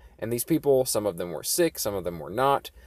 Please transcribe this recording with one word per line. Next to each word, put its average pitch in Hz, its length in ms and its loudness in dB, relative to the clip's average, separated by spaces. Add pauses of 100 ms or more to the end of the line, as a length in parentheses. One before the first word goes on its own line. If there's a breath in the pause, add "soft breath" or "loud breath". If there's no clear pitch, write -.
(180 soft breath)
And 113 160 -4
these 120 120 -2
people, 139 400 4
some 107 200 -2
of 90 120 -2
them 90 140 -6
were - 120 -8
sick, - 340 0
some 101 160 -4
of 95 100 -4
them 85 140 -4
were 76 140 -10
not, 135 400 0 (160 soft breath)